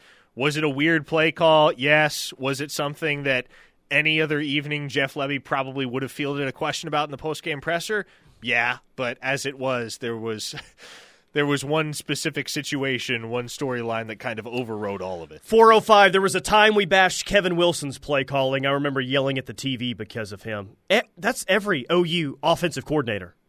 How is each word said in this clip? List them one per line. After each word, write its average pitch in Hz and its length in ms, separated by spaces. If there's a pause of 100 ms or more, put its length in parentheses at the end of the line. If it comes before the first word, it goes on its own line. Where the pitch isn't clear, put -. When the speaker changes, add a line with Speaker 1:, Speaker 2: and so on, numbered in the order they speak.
(340)
Speaker 1:
Was 143 240
it 156 60
a 151 40
weird 147 380
play 160 260
call? 160 400
Yes. 147 640
Was 135 240
it 147 100
something 147 520
that 131 240 (440)
any 156 300
other 151 200
evening 147 480
Jeff 135 260
Lebby 139 300
probably 135 420
would 123 160
have 131 100
fielded 143 360
a 131 40
question 156 360
about 151 180
in 151 40
the 139 60
post-game 147 440
presser? 170 460 (360)
Yeah, 120 360 (180)
but 120 260
as 135 240
it 135 120
was, 123 400
there 117 180
was 110 380 (400)
<laughs> - 380
there 147 140
was 143 180
one 151 280
specific 147 560
situation, 131 800
one 120 180
storyline 117 640
that 110 100
kind 117 200
of 110 80
overrode 107 560
all 90 200
of 80 100
it. 151 100
Speaker 2:
Four 226 300
oh 220 80
five, 202 320
there 190 100
was 190 120
a 185 60
time 214 340
we 208 120
bashed 185 380
Kevin 180 320
Wilson's 170 420
play 139 260
calling. 135 420
I 139 40
remember 143 300
yelling 135 380
at 123 80
the 113 80
T 135 220
V 123 180
because 107 380
of 101 100
him. 104 340 (140)
E-, 233 100 (160)
that's 208 300
every 202 440
O 175 140
U 160 380
offensive 165 440
coordinator. 110 480 (140)